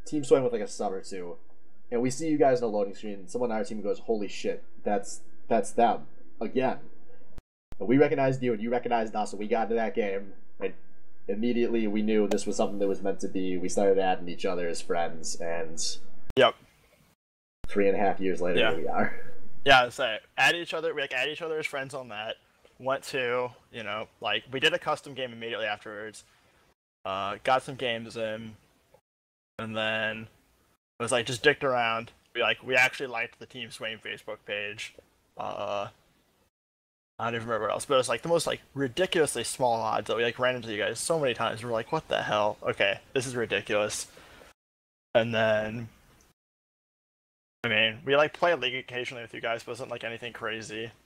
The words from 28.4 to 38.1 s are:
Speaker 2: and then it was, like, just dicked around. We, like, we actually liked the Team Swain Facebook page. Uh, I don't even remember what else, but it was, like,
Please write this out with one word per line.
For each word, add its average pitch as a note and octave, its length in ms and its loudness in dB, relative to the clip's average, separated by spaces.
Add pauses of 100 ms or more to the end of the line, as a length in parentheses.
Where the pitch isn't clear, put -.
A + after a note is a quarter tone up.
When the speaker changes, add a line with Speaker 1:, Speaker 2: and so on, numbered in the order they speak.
Speaker 2:
and A2 180 -6
then A2 460 -2 (760)
it A#2+ 40 -2
was, A#2 100 -2
like, B2+ 120 0
just B2 180 -4
dicked D3 200 6
around. A#2+ 480 0 (240)
We, A#2 60 0
like, A2+ 200 0
we B2+ 140 -2
actually B2+ 320 2
liked A#2 320 -8
the A2+ 60 -16
Team A#2 260 -14
Swain A2 280 -10
Facebook G#2 460 -12
page. G#2 500 -8 (420)
Uh, G2+ 500 -6 (1300)
I A2+ 60 -4
don't A#2 100 -2
even A2+ 120 -6
remember A2 200 -2
what G2 60 0
else, F2+ 120 -4
but - 80 0
it C3 40 6
was, B2 120 2
like, A#2 140 -2